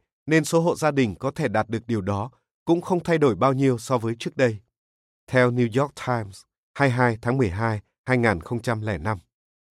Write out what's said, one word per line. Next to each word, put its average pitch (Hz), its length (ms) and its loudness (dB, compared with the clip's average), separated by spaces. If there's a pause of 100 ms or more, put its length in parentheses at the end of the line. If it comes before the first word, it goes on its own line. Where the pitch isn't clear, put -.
(260)
nên 156 200 4
số 165 160 2
hộ 165 140 2
gia 151 160 0
đình 127 240 2
có 135 160 -6
thể 151 160 -4
đạt 107 220 0
được 113 180 -6
điều 110 140 -2
đó 101 300 -4 (340)
cũng 170 160 2
không 180 220 -2
thay 165 140 2
đổi 139 180 4
bao 131 180 2
nhiêu 131 240 2
so 127 200 -2
với 117 220 -4
trước - 180 -8
đây. 120 200 2 (720)
Theo 123 240 4
New 120 300 2
York 143 120 -4 (140)
Times, 110 340 -4 (320)
hai 139 160 2
mươi 123 80 0
hai 123 240 2
tháng 120 160 -2
mười 120 120 2
hai, 107 320 -2 (240)
hai 127 120 0
nghìn 107 240 2
không 120 200 -8
trăm 113 200 -4
lẻ 107 160 -4
năm. 95 200 -4 (600)